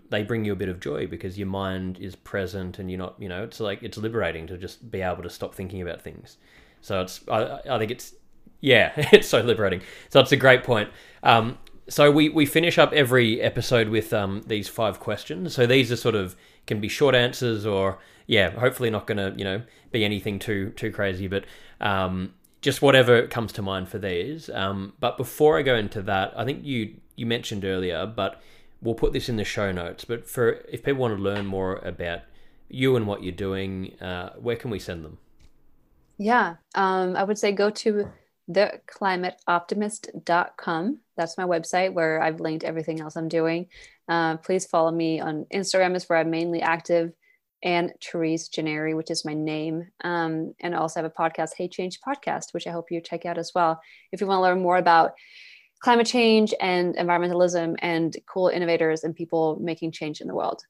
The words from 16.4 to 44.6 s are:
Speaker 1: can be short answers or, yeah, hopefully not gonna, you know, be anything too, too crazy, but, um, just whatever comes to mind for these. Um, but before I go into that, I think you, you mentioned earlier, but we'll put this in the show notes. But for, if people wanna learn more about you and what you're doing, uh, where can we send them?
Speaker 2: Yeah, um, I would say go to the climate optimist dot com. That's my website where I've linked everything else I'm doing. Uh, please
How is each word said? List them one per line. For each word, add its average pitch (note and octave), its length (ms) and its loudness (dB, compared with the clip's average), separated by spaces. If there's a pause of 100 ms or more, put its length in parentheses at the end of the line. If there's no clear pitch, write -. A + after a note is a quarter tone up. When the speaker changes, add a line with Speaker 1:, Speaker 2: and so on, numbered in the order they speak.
Speaker 1:
can G#2+ 120 -4
be G#2 80 -4
short C3 260 2
answers A#2+ 500 0
or, F#2+ 340 0 (280)
yeah, G2 240 4
hopefully A#2+ 400 0
not G#2 160 -4
gonna, G2 300 -2
you G2 80 -6
know, G2 180 -2 (300)
be A2 120 2
anything G2+ 360 -2
too, G2+ 300 -4
too A2 200 -6
crazy, F#2+ 380 -4
but, G2 160 -2 (360)
um, F#2+ 540 -2 (260)
just C3+ 220 -2
whatever B2+ 460 8
comes A2 240 -4
to G#2+ 100 -8
mind F#2+ 260 -4
for G#2+ 100 -8
these. G2+ 520 -6
Um, G2 480 -6
but B2 180 -2
before D3+ 420 4
I D3+ 40 0
go C3 140 2
into G#2 260 -4
that, G2 340 0
I A#2 80 -4
think B2+ 200 -6
you, A#2+ 320 -6 (180)
you B2 100 -10
mentioned A2+ 400 -4
earlier, F#2 400 -2
but G#2 380 -6 (400)
we'll A2+ 140 -2
put - 160 2
this - 160 -4
in A#2+ 80 -2
the G#2 80 -2
show G2+ 260 -2
notes. F2+ 340 -8
But A#2 240 -8
for, A#2 400 0
if B2+ 140 -12
people C#3 200 0
wanna A2+ 120 0
learn G2+ 320 -2
more F#2+ 380 -2
about E2+ 380 -8 (460)
you C3 280 2
and A2+ 100 0
what G2+ 160 -4
you're F2+ 80 -6
doing, F#2+ 680 -6
uh, F2+ 320 -8
where A#2 240 -6
can A#2+ 160 -8
we F#2+ 80 -6
send E2 240 -10
them? D#2 140 -18 (1000)
Speaker 2:
Yeah, G3+ 380 0 (180)
um, F#3+ 400 0
I - 80 0
would G#3 160 -2
say G#3 140 0
go G3+ 180 2
to G#3 400 -2 (380)
the F#3+ 380 0
climate F#3 600 -4
optimist G3+ 640 -2 (140)
dot F3 320 0
com. F#3 420 -4 (180)
That's E3 220 -4
my F#3+ 60 -2
website F3+ 480 0
where D#3+ 280 0
I've D#3+ 200 0
linked D#3+ 240 -4
everything D#3+ 360 -4
else D3+ 160 -10
I'm E3 120 -4
doing. E3 400 0 (400)
Uh, E3 280 0
please F#3 300 -2